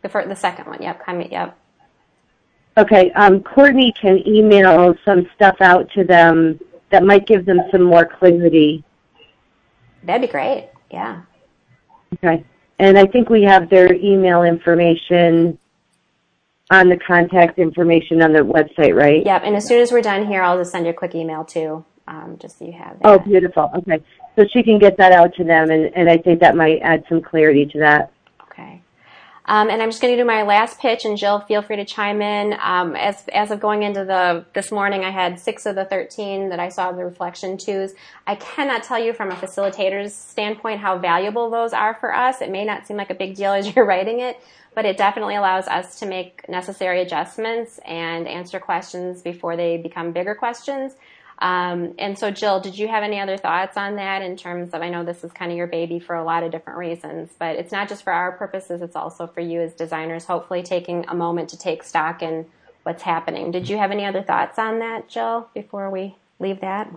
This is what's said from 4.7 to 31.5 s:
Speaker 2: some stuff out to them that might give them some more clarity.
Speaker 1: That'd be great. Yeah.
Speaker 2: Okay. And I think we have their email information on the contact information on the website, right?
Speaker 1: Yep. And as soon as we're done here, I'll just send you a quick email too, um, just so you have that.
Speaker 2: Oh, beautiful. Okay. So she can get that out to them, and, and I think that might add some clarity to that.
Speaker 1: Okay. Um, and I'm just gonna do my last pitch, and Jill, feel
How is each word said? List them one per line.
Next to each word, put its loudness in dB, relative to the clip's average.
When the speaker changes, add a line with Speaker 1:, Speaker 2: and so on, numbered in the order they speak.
Speaker 2:
some 2
stuff 4
out 6
to 2
them 6
that 6
might 6
give 2
them 4
some 4
more 6
clarity. 2
Speaker 1:
That'd -2
be -8
great. -4
Yeah. -12
Speaker 2:
Okay. -2
And 8
I 10
think 2
we 6
have 6
their 8
email 2
information 2
on 8
the 4
contact 2
information 2
on 4
the 6
website, 2
right? 4
Speaker 1:
Yep. 0
And -2
as -6
soon 4
as 2
we're 2
done -4
here, -2
I'll 2
just -6
send -6
you -2
a -6
quick -10
email -8
too, -8
um, -18
just -20
so -20
you -16
have -20
that. 0
Speaker 2:
Oh, 8
beautiful. 0
Okay. -4
So 6
she 2
can 4
get 6
that 6
out 6
to -6
them, 2
and, 0
and 2
I 6
think 2
that 6
might 2
add 0
some -2
clarity 2
to -10
that. 2
Speaker 1:
Okay. -20
Um, 0
and -4
I'm -4
just -12
gonna 0
do 0
my -2
last 0
pitch, -4
and -6
Jill, -2
feel -4